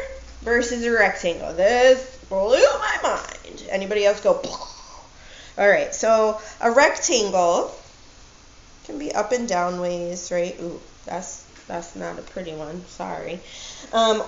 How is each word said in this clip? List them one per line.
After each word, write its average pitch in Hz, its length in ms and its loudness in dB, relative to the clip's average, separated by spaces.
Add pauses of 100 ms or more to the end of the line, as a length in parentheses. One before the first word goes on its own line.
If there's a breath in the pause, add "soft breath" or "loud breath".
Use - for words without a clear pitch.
(400)
versus 240 420 0
a 240 80 0
rectangle. 185 600 2
This 247 640 4 (140)
Blew 202 300 2 (200)
my - 240 -2
mind. - 680 -6
Anybody 196 360 0
else 202 160 4
go, 185 200 4 (1160 loud breath)
"All 202 120 4
right," 151 260 4
so 220 440 2 (200 loud breath)
a 233 120 2
rectangle 226 1040 2 (1120)
can 147 100 -12
be - 160 -8
up 214 200 -2
and 240 160 -2
down 180 320 -2
ways, 175 500 -6
right? 180 300 -2
Ooh, 170 180 -10 (260)
that's, - 400 -10 (220)
that's - 280 -10
not 170 220 -10
a - 40 -14
pretty 180 320 -12
one, 156 340 -12
sorry. 170 520 -10 (520 loud breath)
Um, 220 360 2